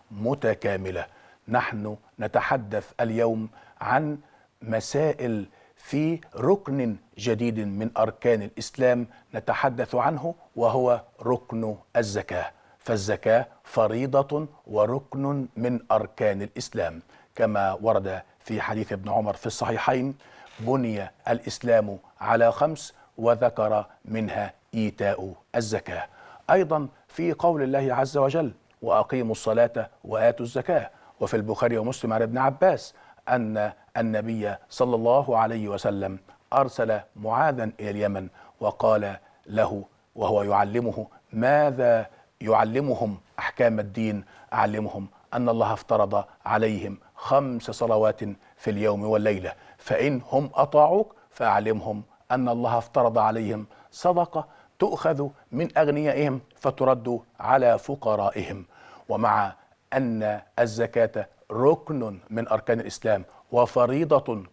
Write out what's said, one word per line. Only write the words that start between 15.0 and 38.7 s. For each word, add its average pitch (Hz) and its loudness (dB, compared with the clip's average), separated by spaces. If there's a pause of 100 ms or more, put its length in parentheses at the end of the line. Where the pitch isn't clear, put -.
من 120 -2 (100)
أركان 104 0
الإسلام، 87 -8 (320)
كما 104 0
ورد 95 0 (180)
في 110 -6
حديث 107 -4
ابن 98 -8
عمر 104 0
في - -8
الصحيحين: 127 -2 (460)
"بني 110 -2 (180)
الإسلام 113 0 (220)
على 117 4
خمس"، 151 -2 (240)
وذكر 113 2 (180)
منها 107 -4 (220)
إيتاء 98 -2 (220)
الزكاة. 110 -4 (420)
أيضًا 160 2 (200)
في 165 -4
قول 160 2
الله 135 0
عز 135 0
وجل: 139 0 (300)
"وأقيموا 113 2
الصلاة 113 0 (160)
وآتوا 113 2
الزكاة". 131 0 (300)
وفي - 0
البخاري 110 0
ومسلم 113 -2
عن 113 2
ابن 113 -2
عباس 135 2 (340)
أن 107 0 (240)
النبي 110 -2 (160)
صلى 123 0
الله 120 4
عليه 110 0
وسلم 98 -4 (340)
أرسل 123 2 (160)
معاذاً 120 0 (160)
إلى 104 -6
اليمن 101 -2 (320)
وقال 104 0 (300)